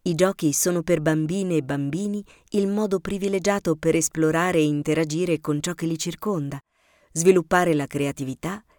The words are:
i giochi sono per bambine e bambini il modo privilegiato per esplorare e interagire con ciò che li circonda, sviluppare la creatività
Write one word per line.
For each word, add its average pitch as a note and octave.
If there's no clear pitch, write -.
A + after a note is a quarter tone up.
i F3
giochi F3
sono F3
per E3
bambine D#3+
e D3
bambini D3
il G3+
modo G3+
privilegiato G3
per D#3+
esplorare E3
e D#3
interagire D#3
con D3
ciò F3
che E3
li E3
circonda, D#3
sviluppare F3
la C#3
creatività C#3+